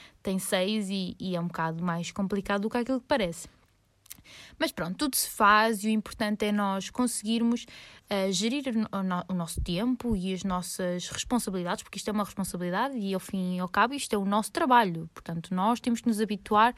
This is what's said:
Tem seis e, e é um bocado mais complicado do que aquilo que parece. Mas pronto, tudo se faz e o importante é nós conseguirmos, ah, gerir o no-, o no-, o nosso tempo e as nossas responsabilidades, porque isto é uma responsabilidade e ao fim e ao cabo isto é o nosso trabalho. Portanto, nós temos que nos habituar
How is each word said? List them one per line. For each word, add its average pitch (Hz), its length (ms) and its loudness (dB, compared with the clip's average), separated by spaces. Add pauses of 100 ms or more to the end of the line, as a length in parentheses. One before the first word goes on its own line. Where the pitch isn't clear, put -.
(240)
Tem 190 160 0
seis 208 500 0
e, 190 300 -4
e 180 160 -4
é 170 40 0
um 170 80 -2
bocado 165 360 -4
mais 170 280 -2
complicado 196 500 -2
do 220 80 -2
que 247 80 -4
aquilo 240 240 0
que - 60 -20
parece. 196 420 0 (1080)
Mas 320 140 0
pronto, 180 240 -6
tudo 294 200 -2
se - 140 -2
faz 214 540 6
e 214 40 0
o - 20 2
importante 214 560 0
é 208 60 2
nós 196 380 0
conseguirmos, 233 760 0 (440)
ah, 196 220 0
gerir 233 380 0
o - 40 -2
no-, 220 180 0
o 196 120 -2
no-, 180 260 -2
o 190 40 -2
nosso 170 280 -4
tempo 233 540 0
e 185 180 -2
as 180 120 -6
nossas 180 640 -4
responsabilidades, 190 760 -2
porque - 140 -14
isto - 100 -6
é 214 60 -4
uma 208 100 0
responsabilidade 185 760 -2
e 196 160 -2
ao 185 60 0
fim 180 380 -4
e - 20 -2
ao 180 80 -2
cabo 233 260 2
isto 277 200 -4
é 214 40 2
o 196 80 0
nosso 202 240 2
trabalho. 226 640 4
Portanto, 170 400 -6
nós 208 280 2
temos 233 180 0
que - 80 0
nos 214 140 2
habituar 214 560 4